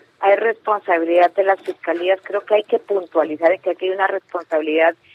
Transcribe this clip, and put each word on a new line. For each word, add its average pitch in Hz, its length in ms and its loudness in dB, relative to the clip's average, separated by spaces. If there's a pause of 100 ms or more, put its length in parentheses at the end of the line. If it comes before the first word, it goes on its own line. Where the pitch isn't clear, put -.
(200)
hay 196 160 2
responsabilidad 180 960 0
de 196 100 0
las 190 160 0
fiscalías, 180 640 -4
creo 202 220 -8
que 214 120 2
hay 214 80 -2
que 226 160 -2
puntualizar 165 720 0
en 190 80 -4
que 180 100 -4
aquí 180 160 -6
hay 190 60 -2
una 190 160 -2
responsabilidad 160 840 -2 (200)